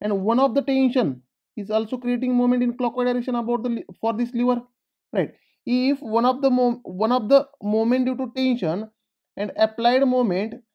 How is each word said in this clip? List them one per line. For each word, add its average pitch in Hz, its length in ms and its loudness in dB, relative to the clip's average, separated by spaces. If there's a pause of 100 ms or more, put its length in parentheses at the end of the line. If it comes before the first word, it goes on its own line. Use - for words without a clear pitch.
and 202 220 -2
one 226 160 2
of 254 160 2
the 277 60 2
tension 262 600 0 (340)
is 202 160 -8
also 220 260 -2
creating 247 380 -2
moment 247 260 2
in 240 160 -2
clockwise 240 300 -2
direction 247 280 -2
about 233 280 -2
the 240 60 -2
le-, 233 140 -4 (180)
for 226 100 0
this 240 220 -4
lever, 240 280 0 (520)
right? 160 200 -2 (320)
If 254 360 0
one 226 240 0
of 254 160 0
the 269 80 2
mo-, 247 340 2
one 208 300 -2
of 220 160 -2
the 269 180 6 (160)
moment 226 440 2
due 254 100 -2
to 262 180 -6
tension 220 540 0 (480)
and 202 180 -6
applied 233 500 2
moment 226 500 0 (200)